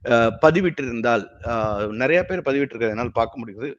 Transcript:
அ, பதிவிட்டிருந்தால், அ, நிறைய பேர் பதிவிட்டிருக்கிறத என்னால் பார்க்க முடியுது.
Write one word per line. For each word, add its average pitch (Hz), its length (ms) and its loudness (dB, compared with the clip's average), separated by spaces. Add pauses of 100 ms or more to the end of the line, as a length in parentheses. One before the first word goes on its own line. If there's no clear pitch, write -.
(100)
அ, 113 320 4
பதிவிட்டிருந்தால், 123 1040 2
அ, 107 380 -2
நிறைய 131 360 2
பேர் 185 160 -4
பதிவிட்டிருக்கிறத 135 500 -2
என்னால் 113 240 -4
பார்க்க 117 320 -2
முடியுது. 113 340 -12